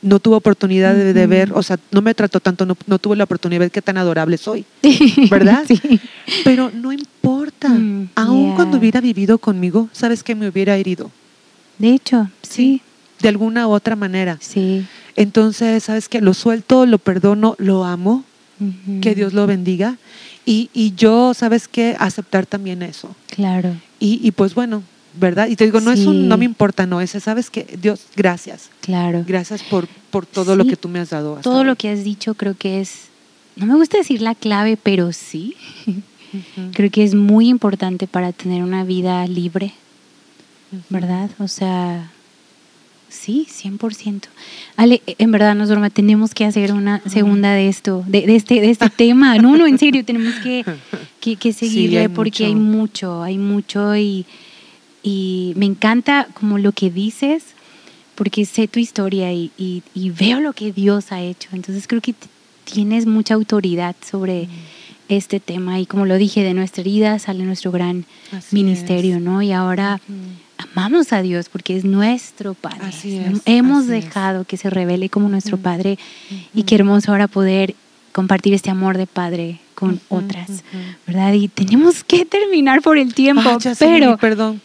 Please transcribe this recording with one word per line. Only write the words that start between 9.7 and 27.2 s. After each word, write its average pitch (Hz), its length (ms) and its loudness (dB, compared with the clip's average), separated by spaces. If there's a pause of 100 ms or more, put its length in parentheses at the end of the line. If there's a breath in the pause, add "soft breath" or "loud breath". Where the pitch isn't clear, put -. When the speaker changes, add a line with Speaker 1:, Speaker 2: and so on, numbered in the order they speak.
Speaker 1:
¿sabes 233 320 -4
qué? 233 100 -6
Me 214 140 -4
hubiera 196 300 0
herido. 185 340 -6 (640)
Speaker 2:
De 226 160 4
hecho, 233 360 0 (120)
Speaker 1:
Sí. - 100 -18
Speaker 2:
sí. 262 300 0 (400)
Speaker 1:
De 226 80 2
alguna 220 380 -2
u 214 40 2
otra 214 260 0
manera. 185 420 -4
Speaker 2:
Sí. 190 460 -2 (320 loud breath)
Speaker 1:
Entonces, 220 680 0
¿sabes 220 240 -6
qué? 233 140 -4
Lo 190 120 4
suelto, 233 520 2
lo 233 140 4
perdono, 202 600 2
lo 190 240 2
amo. 185 400 -2 (380)
Speaker 2:
Ujú. 190 400 -6
Speaker 1:
Que 214 120 0
Dios 196 200 -2
lo 202 120 2
bendiga. 190 520 -2 (480 loud breath)
Y, 220 280 0
y 214 220 0
yo, 233 380 4
¿sabes 233 340 -2
qué? 233 320 -2
Aceptar 190 460 -2
también 190 360 -8
eso. - 320 -16 (140)
Speaker 2:
Claro. 185 480 -2 (240)
Speaker 1:
Y, 214 240 0
y 220 80 4
pues 196 240 0
bueno, 226 280 -4 (360)
¿verdad? 185 300 0
Y 226 80 -2
te 220 80 6
digo, 220 160 2
no 226 100 2
es 202 140 4
un, 196 80 4
Speaker 2:
Sí. 185 140 2
Speaker 1:
no 220 100 4
me 240 80 2
importa, 208 400 0
no, 180 160 -2
ese, 185 180 -6
¿sabes 220 300 -4